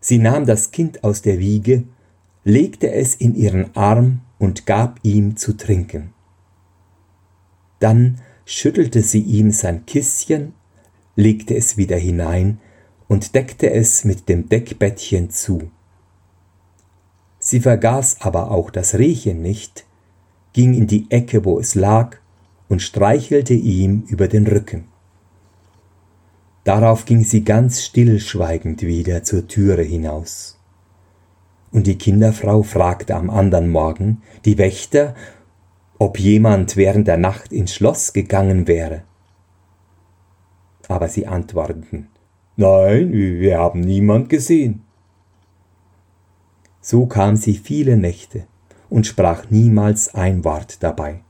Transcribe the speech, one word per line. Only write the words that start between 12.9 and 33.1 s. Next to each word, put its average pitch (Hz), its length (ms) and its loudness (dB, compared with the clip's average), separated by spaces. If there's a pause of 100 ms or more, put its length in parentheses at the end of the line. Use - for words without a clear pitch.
und 101 280 -4
deckte - 360 -2
es - 340 0
mit - 240 -2
dem 87 200 -2
Deckbettchen 101 800 -2
zu. 82 400 -6 (1700)
Sie - 220 0
vergaß 120 600 0
aber 87 300 -4
auch 90 200 -2
das - 240 -4
Rehchen 95 480 0
nicht, - 420 -8 (680)
ging 127 220 4
in 117 120 2
die 107 240 0
Ecke, 120 340 0
wo 92 140 0
es - 160 -6
lag, 107 420 2 (520)
und 90 140 0
streichelte 123 720 0
ihm 98 540 0
über 95 200 0
den 107 180 2
Rücken. 101 380 -2 (1800)
Darauf 113 420 2
ging 113 180 4
sie 107 200 2
ganz 120 380 0
stillschweigend 90 1000 0
wieder 85 420 -4
zur 87 240 -4
Türe 98 340 2
hinaus. 80 760 -8 (1120)
Und 101 160 2
die 95 100 0
Kinderfrau 104 640 2
fragte 92 520 -2